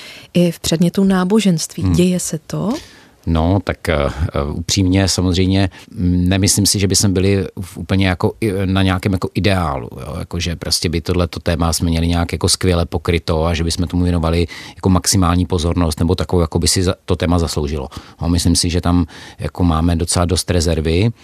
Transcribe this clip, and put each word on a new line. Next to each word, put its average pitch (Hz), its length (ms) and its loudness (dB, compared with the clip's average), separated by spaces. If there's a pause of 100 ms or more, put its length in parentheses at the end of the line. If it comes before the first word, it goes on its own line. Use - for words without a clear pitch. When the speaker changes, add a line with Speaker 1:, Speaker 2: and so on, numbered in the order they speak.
(340)
Speaker 1:
i 175 160 4
v - 100 -8
předmětu 175 440 2
náboženství. 185 800 2
Speaker 2:
Hmm. 95 100 2
Speaker 1:
Děje 180 280 2
se - 260 -6
to? 160 260 -4 (540)
Speaker 2:
No, 82 380 2
tak, - 240 -6
eh, 82 80 2 (560)
upřímně 92 560 0
samozřejmě, 92 640 0 (200)
mm, 90 380 0
nemyslím 98 380 2
si, 107 120 0
že 98 100 0
by 95 80 0
jsme 107 120 2
byli 95 380 2 (140)
v 90 160 -12
úplně 95 320 0
jako 92 320 0
i, 110 120 -2 (120)
na 95 180 0
nějakém 95 300 0
jako 95 220 -2
ideálu, 87 540 0 (120)
jo? 73 180 -10
Jako, 87 220 -8
že 82 160 -4
prostě - 320 -2
by 80 120 -2
tohleto 87 400 -2
téma 82 320 0
jsme 85 180 0
měli 82 180 0
nějak 85 240 0
jako 90 160 0
skvěle 85 380 2
pokryto 82 580 -2
a 85 100 0
že 80 100 -2
by 85 60 -2
jsme 85 160 -2
tomu 87 180 0
věnovali 85 420 0 (300)
jako - 120 -2
maximální 90 580 2
pozornost 85 540 0
nebo 85 140 2
takovou, 87 260 0
jako 85 180 0
by 80 100 0
si 98 140 0
za, 92 120 0 (100)
to 90 120 -2
téma 87 220 2
zasloužilo. 73 500 -4 (340)
No, 85 60 -2
myslím 85 280 2
si, 87 140 0
že 85 100 0
tam 87 260 2 (320)
jako - 260 -4
máme 85 320 2
docela 87 280 0
dost 85 260 -2
rezervy, 85 600 0 (140)